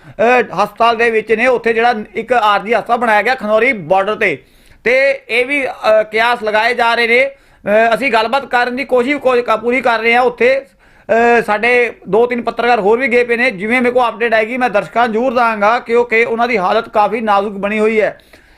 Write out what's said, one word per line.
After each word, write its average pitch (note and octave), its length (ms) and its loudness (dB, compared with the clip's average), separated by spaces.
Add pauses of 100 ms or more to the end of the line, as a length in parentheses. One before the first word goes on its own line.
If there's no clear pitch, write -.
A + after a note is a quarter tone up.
ਅ, G#3+ 540 0
ਹਸਪਤਾਲ A3+ 340 0
ਦੇ A#3 140 0
ਵਿੱਚ A3 220 -2
ਨੇ, A3 140 2
ਉੱਥੇ A#3+ 260 0
ਜਿਹੜਾ A#3+ 220 0 (200)
ਇੱਕ A3+ 180 -6
ਆਰਜੀ G#3 420 0
ਹਸਪਤਾਲ A3 220 0
ਬਣਾਇਆ A3 260 0
ਗਿਆ B3 120 -2
ਖਨੌਰੀ A3 380 0
ਬਾਰਡਰ G3 420 -2
ਤੇ। G3 300 -4 (400)
ਤੇ C4+ 440 0
ਇਹ A#3+ 180 -2
ਵੀ, C#4 200 -2
ਅ, A3 440 0
ਕਿਆਸ A#3 320 0
ਲਗਾਏ G#3+ 320 0
ਜਾ A#3 200 0
ਰਹੇ A#3 120 0
ਨੇ। B3 200 2
ਅ, A3+ 680 -2
ਅਸੀਂ A#3 180 -2
ਗੱਲਬਾਤ A3+ 320 0
ਕਰਨ B3 320 -2
ਦੀ C4+ 80 -6
ਕੋਸ਼ਿਸ਼ B3+ 320 0
ਕੋ-, B3+ 260 0
ਕ-, A3 180 -2
ਪੂਰੀ A#3+ 200 -2
ਕਰ A#3 180 0
ਰਹੇ A#3 160 0
ਹਾਂ B3 80 4
ਉੱਥੇ। B3+ 440 0 (440)
ਅ, A#3 360 4
ਸਾਡੇ A#3 500 0 (120)
ਦੋ A3 180 2
ਤਿੰਨ A#3+ 160 -6
ਪੱਤਰਕਾਰ A#3 380 0
ਹੋਰ G#3+ 180 2
ਵੀ C4+ 100 -2
ਗਏ A#3+ 160 2
ਪਏ A#3 120 0
ਨੇ, B3 140 0
ਜਿਵੇਂ G#3+ 320 -2
ਮੇਰੇ B3 120 0
ਕੋਲ B3 140 2
ਅਪਡੇਟ A3 260 -2
ਆਏਗੀ A3 220 0
ਮੈਂ B3 140 -2
ਦਰਸ਼ਕਾਂ G3 320 -2
ਨੂੰ A#3+ 100 0
ਜ਼ਰੂਰ A#3 220 -2
ਦਾਂਗਾ, A3+ 440 2
ਕਿਉਂਕਿ A#3 460 0
ਉਹਨਾਂ A#3 240 -2
ਦੀ A#3+ 100 0
ਹਾਲਤ G#3 300 -2
ਕਾਫੀ G#3+ 320 0
ਨਾਜ਼ੁਕ G#3 320 0
ਬਣੀ G3+ 280 -4
ਹੋਈ G#3+ 200 0
ਹੈ। F3+ 200 -2 (380)